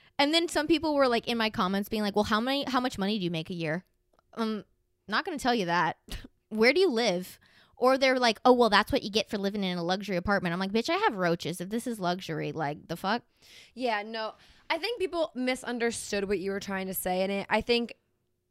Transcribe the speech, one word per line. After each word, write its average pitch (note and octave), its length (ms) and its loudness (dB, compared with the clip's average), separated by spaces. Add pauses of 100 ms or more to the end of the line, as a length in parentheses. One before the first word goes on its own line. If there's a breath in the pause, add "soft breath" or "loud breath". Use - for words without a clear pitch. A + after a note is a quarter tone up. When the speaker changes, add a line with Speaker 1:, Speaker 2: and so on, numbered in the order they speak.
(200 soft breath)
Speaker 1:
And C#4+ 140 4
then E4+ 140 4
some D4+ 200 -2
people D#4 280 2
were, C#4 120 6
like, A#3 200 0
in A#3 100 -2
my A3 120 0
comments G3 400 -2
being G#3+ 120 -2
like, G3+ 140 -2
"Well, G#3 100 4
how G#3+ 140 2
many, C4+ 280 0
how B3+ 120 0
much B3+ 180 -2
money G3+ 220 -2
do F#3 40 -6
you E3+ 80 -2
make D#3+ 180 -6
a F#3+ 40 -8
year?" E3 300 -4 (520)
Um, A3 280 -4 (440)
not A3+ 180 -2
gonna E4+ 120 -6
tell B3 180 2
you G#3 100 0
that. E3+ 320 2 (100)
<laughs> - 420 -14
Where A3 240 4
do D#4+ 60 2
you F#4+ 100 6
live? A3 500 -2 (360 soft breath)
Or C4 220 4
they're C4 220 4
like, A#3 240 2
"Oh, B3+ 100 10
well, A#3+ 160 4
that's G3+ 220 6
what C#4+ 120 0
you G#3 80 -6
get - 180 -2
for A3 80 -6
living G3 260 -2
in F3+ 140 -2
a F3 60 -4
luxury F#3+ 320 -4
apartment." F3+ 380 0
I'm F3+ 60 -4
like, G3 120 -4
"Bitch, A3+ 180 0
I E4+ 80 2
have G4+ 180 0
roaches. F3 460 -2
If F3 80 -8
this A3+ 160 -6
is A3+ 140 -6
luxury, F3 520 -4
like, D3 360 -6
the E3 100 -6
fuck?" G#3+ 240 -2 (540 loud breath)
Speaker 2:
Yeah, A3+ 280 -2
no. A3 300 -8 (360 soft breath)
I D#4+ 100 0
think A4 200 -4
people E4+ 360 -2
misunderstood A#3 920 -2
what G3+ 120 -2
you F#3+ 120 -4
were G3 80 -4
trying F#3+ 280 -6
to F#3+ 60 -6
say. F#3 280 -2
And F#3+ 100 0
it, G3 180 -4
I G#3+ 120 2
think A#3+ 320 0 (580)